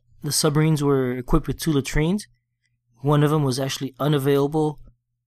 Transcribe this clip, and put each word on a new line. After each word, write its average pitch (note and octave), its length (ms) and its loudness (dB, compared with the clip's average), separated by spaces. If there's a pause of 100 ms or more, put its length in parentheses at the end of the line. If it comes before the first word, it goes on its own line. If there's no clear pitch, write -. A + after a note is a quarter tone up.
(220)
the D3 100 -6
submarines D#3 500 2
were C3+ 300 2
equipped B2+ 340 0
with - 140 -6
two D#3+ 120 -2
latrines. D3+ 540 -2 (760)
One D3 200 2
of D3 80 4
them D3+ 140 2
was C3 160 -2
actually C3+ 400 -6
unavailable C#3+ 800 0 (460)